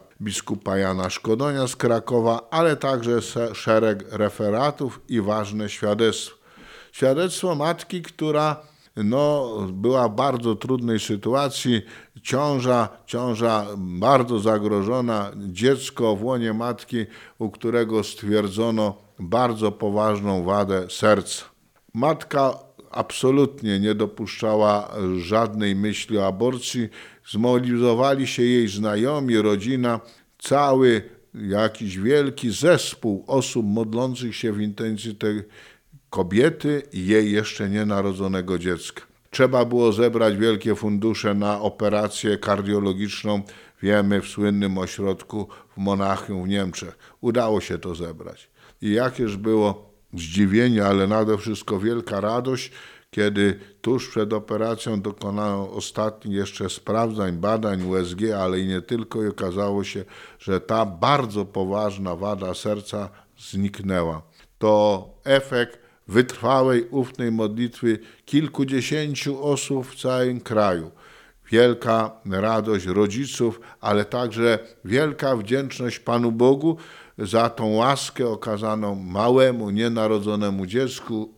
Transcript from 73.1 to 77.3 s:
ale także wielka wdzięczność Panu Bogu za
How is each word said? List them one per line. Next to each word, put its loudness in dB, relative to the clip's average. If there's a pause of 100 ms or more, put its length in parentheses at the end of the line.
ale 2
także 0 (260)
wielka 0
wdzięczność -4
Panu 0
Bogu 4 (400)
za 2